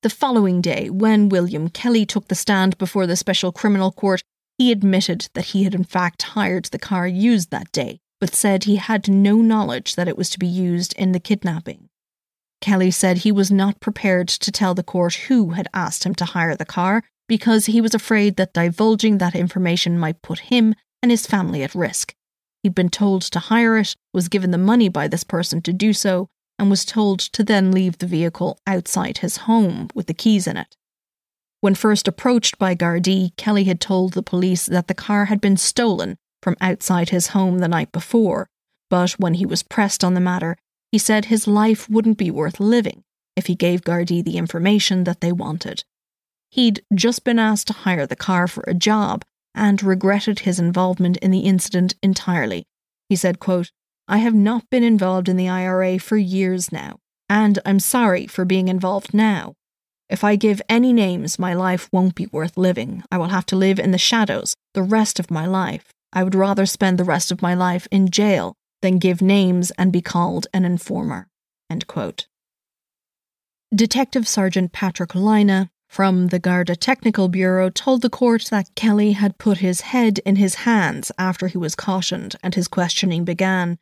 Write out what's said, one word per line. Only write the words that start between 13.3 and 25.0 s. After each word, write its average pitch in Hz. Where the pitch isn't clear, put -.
was 196
not 196
prepared 185
to -
tell 190
the 180
court 175
who 226
had 175
asked -
him 180
to 170
hire 165
the -
car 196
because 220
he 226
was 220
afraid 208
that 185
divulging 214
that 180
information 175
might 165
put -
him 226
and 240
his 233
family 175
at 139
risk. -
He'd 185
been 180
told 190
to -
hire 226
it, -
was 180
given 185
the 170
money 214
by 156